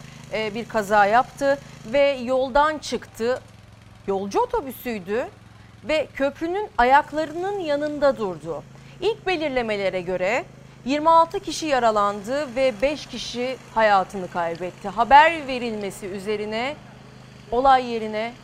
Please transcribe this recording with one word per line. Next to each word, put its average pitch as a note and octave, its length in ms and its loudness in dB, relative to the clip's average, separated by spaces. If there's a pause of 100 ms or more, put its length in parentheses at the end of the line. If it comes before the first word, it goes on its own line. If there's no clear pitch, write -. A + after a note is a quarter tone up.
(320)
E, G#3+ 220 -4
bir A3+ 140 -8
kaza G#3 380 4
yaptı C4 520 2 (340)
ve C#4 300 4
yoldan C4 560 2
çıktı. - 640 -6 (680)
Yolcu G3 340 -2
otobüsüydü B3 840 -4 (580)
ve D4+ 300 0
köprünün F4+ 540 -4 (100)
ayaklarının D4+ 800 2
yanında D4 600 -2
durdu. D#3+ 440 -8 (380)
İlk G#4+ 260 -4
belirlemelere A#3 760 -2
göre F#3 440 -2 (400)
yirmi D4 260 0
altı E4 300 4
kişi D#4+ 260 -8
yaralandı A3+ 880 0
ve C4 260 2
beş C#4 240 -2
kişi B3 500 -8 (180)
hayatını G3+ 560 2
kaybetti. F3 580 -6
Haber C#4+ 580 6
verilmesi A3 600 -6
üzerine G#3+ 720 -6 (720)
olay B3+ 360 4
yerine A3 460 -6 (120)